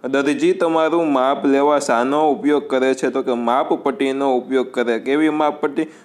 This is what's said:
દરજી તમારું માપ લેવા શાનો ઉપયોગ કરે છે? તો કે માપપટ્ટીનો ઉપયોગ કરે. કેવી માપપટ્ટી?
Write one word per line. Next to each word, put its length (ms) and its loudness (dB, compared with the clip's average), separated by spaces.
દરજી 420 2
તમારું 600 2
માપ 340 0
લેવા 320 4
શાનો 520 0
ઉપયોગ 380 0
કરે 260 2
છે? 160 -2
તો 120 -2
કે 100 -2
માપપટ્ટીનો 1040 0
ઉપયોગ 340 -2
કરે. 300 -2
કેવી 300 0
માપપટ્ટી? 540 -2